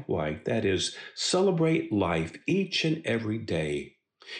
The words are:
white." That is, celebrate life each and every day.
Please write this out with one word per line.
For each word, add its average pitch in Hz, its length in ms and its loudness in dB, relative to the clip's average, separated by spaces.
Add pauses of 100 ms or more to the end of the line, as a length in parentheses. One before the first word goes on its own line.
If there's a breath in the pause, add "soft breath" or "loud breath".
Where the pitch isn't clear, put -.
white." 78 380 -2
That 113 200 0
is, 92 320 0 (180 loud breath)
celebrate 165 800 2
life 85 520 0
each - 380 0
and 160 220 0
every 110 320 0
day. 78 580 -2 (440 loud breath)